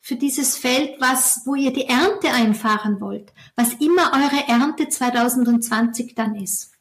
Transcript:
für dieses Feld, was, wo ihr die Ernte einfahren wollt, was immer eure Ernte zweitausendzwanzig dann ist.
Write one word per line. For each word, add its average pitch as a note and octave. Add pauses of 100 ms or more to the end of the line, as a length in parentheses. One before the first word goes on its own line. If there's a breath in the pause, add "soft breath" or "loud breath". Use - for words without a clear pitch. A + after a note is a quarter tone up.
für -
dieses C#4
Feld, C4+
was, C4
wo C#4
ihr C4+
die C4
Ernte D#4+
einfahren G#3+
wollt, G#3 (240 loud breath)
was A#3+
immer E4
eure C#4
Ernte D4
zweitausendzwanzig A#3+
dann G#3+
ist. -